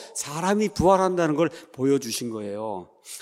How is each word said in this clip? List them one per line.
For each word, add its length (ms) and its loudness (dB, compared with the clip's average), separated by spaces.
사람이 540 0
부활한다는 680 4
걸 140 2
보여주신 600 -2
거예요. 600 -8